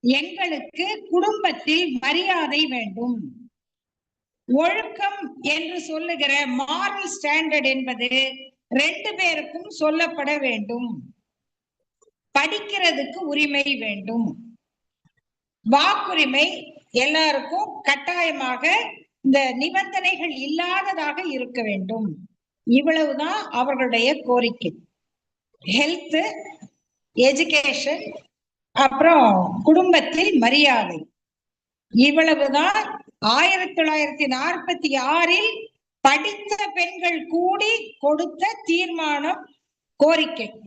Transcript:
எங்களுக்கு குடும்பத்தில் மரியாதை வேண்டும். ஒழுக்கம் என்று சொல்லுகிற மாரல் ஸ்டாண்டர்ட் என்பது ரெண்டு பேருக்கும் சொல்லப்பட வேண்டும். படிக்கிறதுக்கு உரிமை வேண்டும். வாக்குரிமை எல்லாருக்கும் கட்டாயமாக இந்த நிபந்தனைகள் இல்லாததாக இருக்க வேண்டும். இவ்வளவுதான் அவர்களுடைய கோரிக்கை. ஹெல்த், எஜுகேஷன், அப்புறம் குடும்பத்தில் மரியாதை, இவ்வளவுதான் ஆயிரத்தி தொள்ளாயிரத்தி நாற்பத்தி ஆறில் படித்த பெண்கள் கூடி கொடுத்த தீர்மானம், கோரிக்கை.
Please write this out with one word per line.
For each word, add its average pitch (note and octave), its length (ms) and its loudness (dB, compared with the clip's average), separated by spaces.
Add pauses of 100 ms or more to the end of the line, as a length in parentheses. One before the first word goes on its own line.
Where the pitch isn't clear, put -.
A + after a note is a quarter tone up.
எங்களுக்கு D#4+ 800 -2 (260)
குடும்பத்தில் F4+ 720 0 (180)
மரியாதை D#4 580 0 (140)
வேண்டும். A3+ 420 -6 (1300)
ஒழுக்கம் G4 720 0 (320)
என்று E4 240 -6 (100)
சொல்லுகிற D#4 460 -2 (260)
மாரல் F#4 540 -4
ஸ்டாண்டர்ட் D4+ 580 0
என்பது B3+ 380 -4 (720)
ரெண்டு E4+ 380 -2
பேருக்கும் E4+ 520 -4 (100)
சொல்லப்பட D#4 500 -2 (160)
வேண்டும். A#3 440 -4 (1500)
படிக்கிறதுக்கு E4 840 -2 (120)
உரிமை C#4+ 340 0 (160)
வேண்டும். G#3+ 460 -4 (1400)
வாக்குரிமை D#4 840 2 (560)
எல்லாருக்கும் D4+ 680 0 (180)
கட்டாயமாக C#4 760 -2 (640)
இந்த C4+ 140 6 (220)
நிபந்தனைகள் F#4 720 -2 (120)
இல்லாததாக E4 720 -4 (180)
இருக்க B3 240 -6 (100)
வேண்டும். G3+ 380 -4 (600)
இவ்வளவுதான் D4+ 760 2 (180)
அவர்களுடைய B3 500 0 (180)
கோரிக்கை. A#3+ 440 0 (920)
ஹெல்த், D#4 580 0 (960)
எஜுகேஷன், C#4+ 880 2 (720)
அப்புறம் C#4 520 6 (400)
குடும்பத்தில் F4 680 4 (120)
மரியாதை, A#3+ 540 4 (960)
இவ்வளவுதான் D4 840 4 (560)
ஆயிரத்தி F#4 420 2
தொள்ளாயிரத்தி D4+ 560 0
நாற்பத்தி D#4+ 560 -4 (240)
ஆறில் F4+ 380 2 (540)
படித்த D#4 460 2 (240)
பெண்கள் F4 460 -2 (100)
கூடி F#4+ 400 2 (320)
கொடுத்த D4+ 480 0 (160)
தீர்மானம், E4 760 0 (580)
கோரிக்கை. D#4 500 2 (180)